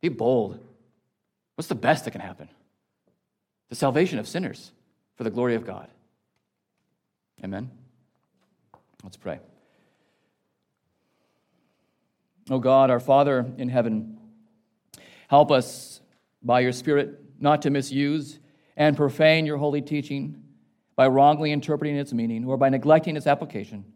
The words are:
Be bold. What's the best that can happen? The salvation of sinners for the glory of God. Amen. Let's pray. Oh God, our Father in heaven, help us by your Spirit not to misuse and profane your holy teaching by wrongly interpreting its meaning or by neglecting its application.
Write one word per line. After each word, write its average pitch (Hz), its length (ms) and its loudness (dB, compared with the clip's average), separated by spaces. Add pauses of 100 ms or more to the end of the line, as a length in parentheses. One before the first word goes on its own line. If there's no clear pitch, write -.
Be 170 80 -2
bold. 113 500 -2 (960)
What's 156 120 -12
the - 80 -4
best 143 300 0
that 113 60 -8
can - 100 -14
happen? 90 280 -18 (1200)
The 120 60 -14
salvation 147 420 0
of 110 100 -8
sinners - 440 -8 (440)
for - 80 -12
the 113 60 -4
glory 120 240 -2
of 113 120 -4
God. 95 240 -16 (1500)
Amen. 98 260 -10 (1300)
Let's 92 140 -20
pray. 78 220 -12 (3000)
Oh 131 60 0
God, 131 320 4
our 123 100 2
Father 135 460 2 (140)
in 127 100 -6
heaven, 113 480 -4 (1080)
help 143 240 6
us - 500 -2 (400)
by 123 200 2
your 123 100 0
Spirit 139 500 -2 (180)
not 147 220 2
to 147 80 -2
misuse 139 680 -4 (360)
and 147 220 2
profane 156 480 4
your 151 120 -4
holy 147 260 -2
teaching 143 580 -8 (540)
by 131 120 6
wrongly 147 440 4
interpreting 147 440 -2
its 143 160 -4
meaning 117 340 -4
or 131 120 -2
by 135 120 4
neglecting 151 460 4
its 147 120 -4
application. 107 580 -4 (100)